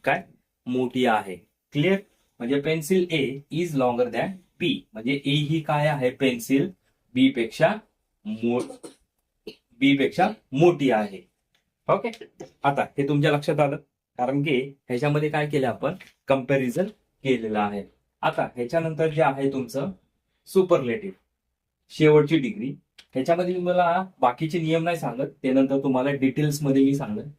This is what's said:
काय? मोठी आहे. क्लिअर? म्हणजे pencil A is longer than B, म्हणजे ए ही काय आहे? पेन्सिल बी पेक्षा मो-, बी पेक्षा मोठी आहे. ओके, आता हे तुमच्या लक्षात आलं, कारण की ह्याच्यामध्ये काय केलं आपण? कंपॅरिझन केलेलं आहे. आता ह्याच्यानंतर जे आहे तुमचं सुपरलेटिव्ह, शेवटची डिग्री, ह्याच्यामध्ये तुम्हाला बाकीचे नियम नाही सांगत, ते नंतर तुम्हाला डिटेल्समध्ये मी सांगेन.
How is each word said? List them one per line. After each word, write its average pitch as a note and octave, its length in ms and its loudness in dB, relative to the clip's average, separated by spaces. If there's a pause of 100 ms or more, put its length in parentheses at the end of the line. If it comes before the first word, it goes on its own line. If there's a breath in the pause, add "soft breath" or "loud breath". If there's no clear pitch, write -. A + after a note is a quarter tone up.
काय? E3 180 0 (440)
मोठी B2+ 400 -2
आहे. G2+ 300 -2 (380)
क्लिअर? F3+ 240 2 (420)
म्हणजे C3+ 220 -2
pencil E3 500 0
A C#3+ 120 0 (320)
is E3 200 -2
longer B2 360 2
than F#3+ 240 -4 (240)
B, F3 120 0 (200)
म्हणजे C3+ 340 -4
ए C#3+ 80 0 (160)
ही D#3+ 120 0
काय D3 260 0
आहे? C3 220 0 (100)
पेन्सिल C3 500 0 (440)
बी C3 220 4
पेक्षा D#3 380 0 (500)
मो-, A2+ 380 -2 (1160)
बी C#3 180 6
पेक्षा F#3 300 2 (240)
मोठी C#3+ 400 4
आहे. G2+ 280 -2 (680)
ओके, G3 220 0 (540)
आता C#3 180 0 (160)
हे C#3 100 0
तुमच्या D3 240 2
लक्षात D3 280 -2
आलं, C#3+ 160 0 (420)
कारण C3+ 240 0
की C#3+ 140 0 (320)
ह्याच्यामध्ये D3 420 0
काय D3+ 200 -2
केलं C#3 180 0
आपण? C#3 260 -4 (340)
कंपॅरिझन C3+ 580 0 (380)
केलेलं A2+ 340 0
आहे. G2+ 260 -4 (380)
आता D3+ 340 0
ह्याच्यानंतर D#3+ 540 -2
जे D#3 120 0
आहे C#3 300 2
तुमचं C3+ 380 -6 (580)
सुपरलेटिव्ह, C3 640 0 (800)
शेवटची D3+ 460 6
डिग्री, A#2+ 320 -4 (440)
ह्याच्यामध्ये E3+ 420 0
तुम्हाला F3+ 480 0 (160)
बाकीचे D#3+ 400 0
नियम D#3+ 240 0
नाही E3+ 120 0
सांगत, C#3+ 320 -6 (140)
ते C3 100 0
नंतर C3+ 300 2
तुम्हाला C3+ 280 0 (100)
डिटेल्समध्ये C3+ 640 2
मी C#3 100 4
सांगेन. G#3 440 -6